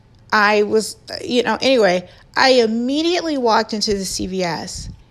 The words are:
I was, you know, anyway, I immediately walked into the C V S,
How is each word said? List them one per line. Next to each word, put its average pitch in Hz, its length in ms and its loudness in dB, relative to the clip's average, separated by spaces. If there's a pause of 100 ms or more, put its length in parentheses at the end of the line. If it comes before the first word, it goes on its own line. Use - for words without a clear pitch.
(320)
I 214 320 4
was, 208 340 -2 (260)
you 240 180 0
know, - 180 0
anyway, 202 480 2 (300)
I 262 240 4
immediately 285 760 -2
walked 226 360 0
into 208 220 -2
the 196 100 -6
C 196 220 -8
V 185 160 -4
S, 170 440 -8 (240)